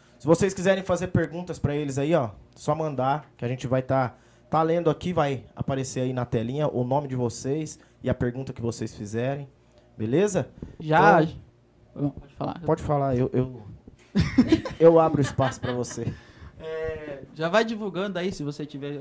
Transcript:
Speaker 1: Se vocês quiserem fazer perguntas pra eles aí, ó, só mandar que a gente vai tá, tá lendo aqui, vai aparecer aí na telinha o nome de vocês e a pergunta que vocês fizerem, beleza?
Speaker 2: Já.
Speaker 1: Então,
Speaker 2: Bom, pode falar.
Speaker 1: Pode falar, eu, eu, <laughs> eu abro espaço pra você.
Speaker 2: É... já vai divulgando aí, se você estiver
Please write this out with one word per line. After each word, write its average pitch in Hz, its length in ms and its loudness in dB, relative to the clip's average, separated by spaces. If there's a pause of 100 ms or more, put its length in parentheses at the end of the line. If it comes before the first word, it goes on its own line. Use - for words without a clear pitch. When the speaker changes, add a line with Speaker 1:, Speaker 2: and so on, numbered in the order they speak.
(180)
Speaker 1:
Se - 80 -16
vocês 185 280 4
quiserem 190 280 0
fazer 180 260 -2
perguntas 170 500 -2
pra 143 180 0
eles 143 220 -4
aí, 147 160 2
ó, 127 160 2 (240)
só - 200 -2
mandar 143 600 -2
que - 80 -8
a 120 40 -2
gente 127 180 -6
vai 131 160 2
tá, 131 340 0 (340)
tá 160 120 4
lendo 165 280 2
aqui, 156 220 -2
vai 143 320 -2 (100)
aparecer 135 460 -4
aí 127 140 0
na 123 100 -2
telinha 123 420 -2
o 123 160 0
nome 135 240 0
de 131 80 -8
vocês 131 640 -4 (240)
e 131 80 -2
a 120 40 0
pergunta 127 380 -2
que - 100 -10
vocês 117 340 -4
fizerem, 120 500 -4 (500)
beleza? 180 520 2 (320)
Speaker 2:
Já. 165 420 6
Speaker 1:
Então, 160 140 -2 (580)
Speaker 2:
Bom, 143 160 -2
pode - 240 -14
falar. - 300 -8
Speaker 1:
Pode 156 180 0
falar, 139 340 0
eu, 127 160 2
eu, 127 300 -2 (520)
<laughs> - 680 2
eu 165 180 10
abro 156 220 4
espaço 131 400 0
pra 123 140 -2
você. 117 380 -6 (460)
Speaker 2:
É... 160 640 -8 (120)
já 160 160 -2
vai 214 140 4
divulgando 202 540 -4
aí, 180 140 -2
se - 100 -8
você 147 200 -6
estiver 143 380 -8